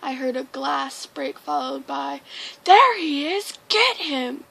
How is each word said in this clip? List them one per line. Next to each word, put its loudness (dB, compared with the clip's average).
I -6
heard -4
a -4
glass -6
break, -8
followed -4
by, -6
There 8
he -2
is! -4
Get 2
him! -4